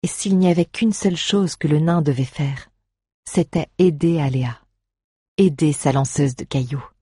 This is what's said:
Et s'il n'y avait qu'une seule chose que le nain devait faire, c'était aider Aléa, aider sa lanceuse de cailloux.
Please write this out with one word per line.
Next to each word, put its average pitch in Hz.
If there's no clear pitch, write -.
Et 175
s'il -
n'y 185
avait 170
qu'une 220
seule 185
chose 190
que -
le 151
nain 170
devait 135
faire, 139
c'était -
aider 170
Aléa, 131
aider 160
sa 139
lanceuse 135
de -
cailloux. 131